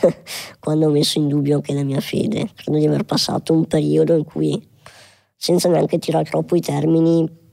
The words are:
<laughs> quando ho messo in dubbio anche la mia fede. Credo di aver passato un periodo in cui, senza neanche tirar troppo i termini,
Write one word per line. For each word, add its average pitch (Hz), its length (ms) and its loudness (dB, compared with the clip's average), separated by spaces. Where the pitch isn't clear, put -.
<laughs> - 600 -2
quando 156 260 0
ho 156 40 4
messo 147 280 0
in 147 100 0
dubbio 143 280 0
anche 143 160 -4
la 143 120 -2
mia 135 160 -2
fede. - 540 -4
Credo - 240 -4
di 151 80 2
aver 147 180 0
passato - 480 -2
un 160 140 2
periodo 156 480 2
in 151 100 2
cui, 156 440 -4
senza 175 320 0
neanche 165 300 2
tirar 160 300 -2
troppo 156 280 -4
i 170 40 2
termini, 165 680 2